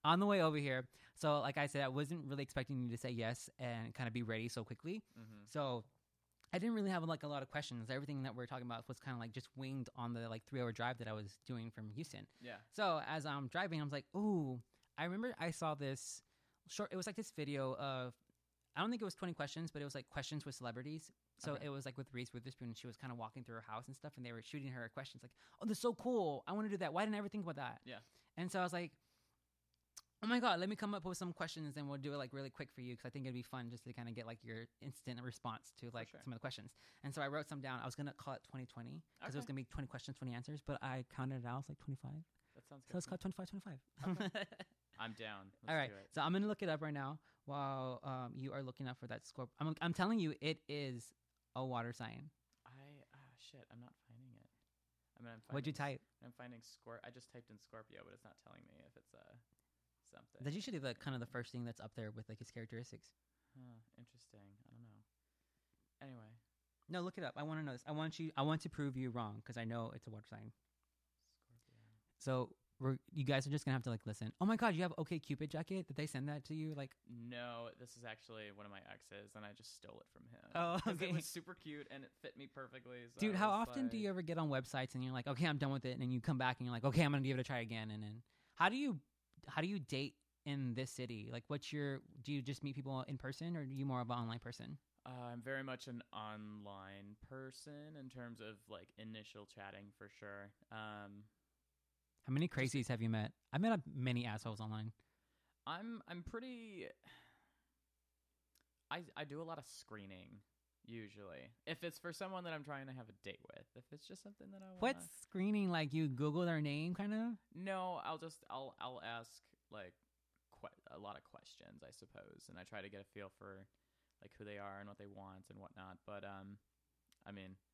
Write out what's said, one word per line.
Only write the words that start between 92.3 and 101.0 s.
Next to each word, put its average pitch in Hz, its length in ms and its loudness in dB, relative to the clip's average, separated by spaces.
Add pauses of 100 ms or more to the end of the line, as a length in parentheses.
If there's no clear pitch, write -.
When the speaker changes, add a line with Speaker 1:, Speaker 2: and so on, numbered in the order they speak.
Speaker 1:
you 139 100 2
just 135 220 -2
meet 139 120 -2
people 135 280 -2
in 135 140 -2
person, 160 400 -2
or 151 40 0
are - 20 -2
you 135 220 0
more 127 160 4
of 117 80 0
an 123 80 2
online 117 220 0
person? 127 380 -8 (280)
Speaker 2:
Uh, 131 40 -8
I'm 123 320 -6
very 135 220 -2
much 127 240 -6
an 120 160 -6 (100)
online 101 1000 -8 (140)
person 147 640 -10
in 131 140 -10
terms 120 320 -8
of, 107 160 -8 (100)
like, 98 300 -10
initial 107 480 -8
chatting 98 520 -10
for 104 120 -12
sure. 101 420 -8 (200)
Um, 104 520 -6 (1040)